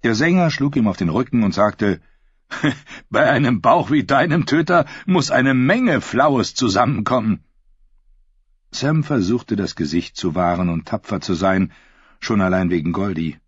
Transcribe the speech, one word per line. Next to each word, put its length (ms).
Der 80
Sänger 360
schlug 260
ihm 100
auf 100
den 120
Rücken 340
und 100
sagte, 480
<laughs> 640
"Bei 180
einem 320
Bauch 300
wie 140
deinem, 420
Töter, 400
muss 280
eine 200
Menge 480
Flaues 540
zusammenkommen." 840
Sam 320
versuchte, 540
das 180
Gesicht 420
zu 200
wahren 320
und 180
tapfer 340
zu 140
sein, 380
schon 200
allein 300
wegen 220
Goldie. 560